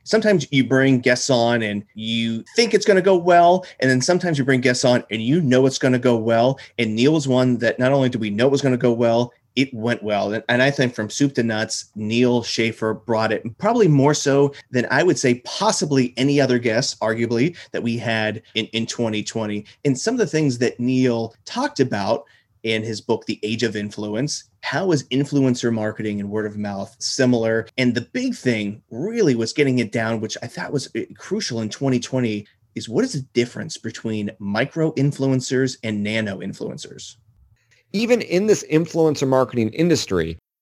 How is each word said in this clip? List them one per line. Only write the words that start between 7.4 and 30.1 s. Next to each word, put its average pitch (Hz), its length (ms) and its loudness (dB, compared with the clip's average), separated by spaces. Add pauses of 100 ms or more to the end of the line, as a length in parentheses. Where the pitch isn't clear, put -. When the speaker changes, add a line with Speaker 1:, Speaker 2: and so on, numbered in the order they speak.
Speaker 1:
that 117 180 0
not 127 140 2
only 135 180 2
do 120 80 -4
we 107 140 -4
know 113 160 2
it 139 40 4
was 139 120 0
gonna 131 120 2
go 123 160 2
well, 117 400 2 (240)
it 135 160 0
went 113 300 -4
well. 101 320 -2
And, 110 160 -6
and 123 140 2
I 139 80 4
think 135 240 -2
from 107 160 -6
soup 139 240 0
to 120 80 0
nuts, 110 500 -4
Neal 117 480 2
Schaffer 113 540 -2
brought 113 360 -2
it, 104 140 -4 (140)
probably 220 280 2
more 147 280 4
so 143 360 2 (200)
than 123 180 0
I 147 140 2
would 170 160 2
say 123 260 0
possibly 147 720 0
any 143 240 2
other 123 160 4
guest, 120 440 -2
arguably, 117 540 0 (160)
that 90 120 -6
we 117 140 -2
had 110 440 -2 (140)
in, 110 180 0
in 113 140 -2
twenty 107 360 -4
twenty. 104 420 -6 (200)
And 139 100 2
some 233 200 -2
of 247 40 -4
the 208 60 2
things 151 320 0
that 120 220 0
Neal 120 560 0 (100)
talked 285 340 -6
about 113 460 0 (380)
in 110 180 -2
his 110 180 -8
book, - 280 -2
The 113 160 -6
Age 110 180 -4
of 110 140 -2
Influence, 104 720 -6 (160)
how 180 300 -2
is 147 180 -2
influencer 131 600 0
marketing 107 480 -4
and 101 120 -8
word 107 160 -4
of 104 100 -10
mouth 101 400 -8
similar? 113 680 0 (100)
And 127 160 0
the 120 80 -2
big 254 320 -6
thing 107 560 -4
really 170 460 0
was 113 180 -4
getting 135 240 2
it 113 140 -2
down, 113 280 -2